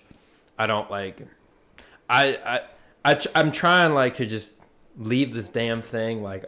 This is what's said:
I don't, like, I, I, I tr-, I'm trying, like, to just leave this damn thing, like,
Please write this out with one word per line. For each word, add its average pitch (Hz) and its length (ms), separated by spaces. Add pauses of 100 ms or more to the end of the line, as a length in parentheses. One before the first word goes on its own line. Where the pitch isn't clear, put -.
(580)
I 113 80
don't, 107 240
like, 98 300 (880)
I, 135 360
I, 120 160 (440)
I 147 100
tr-, - 200
I'm 156 160
trying, 175 420
like, 127 240
to 127 80
just 107 260 (460)
leave 123 360
this 113 160
damn 117 320
thing, 113 420
like, 98 240